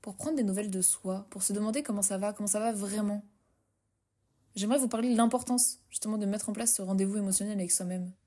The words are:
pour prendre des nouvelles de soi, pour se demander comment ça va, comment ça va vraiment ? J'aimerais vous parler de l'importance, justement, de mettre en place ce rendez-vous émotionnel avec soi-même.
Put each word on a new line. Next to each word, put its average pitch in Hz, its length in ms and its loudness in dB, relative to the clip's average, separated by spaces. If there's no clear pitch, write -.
pour 196 140 -12
prendre 311 220 -2
des 247 60 2
nouvelles 202 280 0
de 190 100 0
soi, 190 480 0
pour 196 140 -6
se - 80 2
demander 220 320 0
comment 202 180 -2
ça 196 160 2
va, 208 140 -2
comment 208 160 -6
ça 214 140 2
va 226 100 0
vraiment ? 208 500 -2
J'aimerais 214 240 2
vous 254 80 2
parler 233 240 0
de 226 60 4
l'importance, 247 720 2
justement, 214 280 -4
de 208 80 -2
mettre 208 240 -2
en 208 40 -4
place 233 200 2
ce - 80 0
rendez-vous 196 360 0
émotionnel 202 420 -2
avec 180 120 -2
soi-même. 180 400 -2